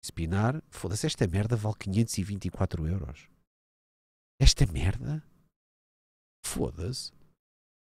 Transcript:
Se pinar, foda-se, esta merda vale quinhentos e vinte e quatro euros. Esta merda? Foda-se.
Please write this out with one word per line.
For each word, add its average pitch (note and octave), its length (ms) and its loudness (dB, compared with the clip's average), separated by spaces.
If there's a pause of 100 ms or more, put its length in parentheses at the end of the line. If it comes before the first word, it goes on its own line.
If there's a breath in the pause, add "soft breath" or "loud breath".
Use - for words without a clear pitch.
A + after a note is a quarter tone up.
Se - 80 -12
pinar, G2+ 580 0
foda-se, G2 360 -4
esta D3+ 200 0
merda G#2 300 0
vale G#2+ 200 -2
quinhentos G#2+ 420 0
e G2 40 -2
vinte G2 220 -6
e F#2 80 -4
quatro E2+ 340 -2
euros. D#2+ 420 -6 (1120)
Esta C3+ 300 8
merda? A#2+ 580 -2 (1160)
Foda-se. - 640 -6 (880)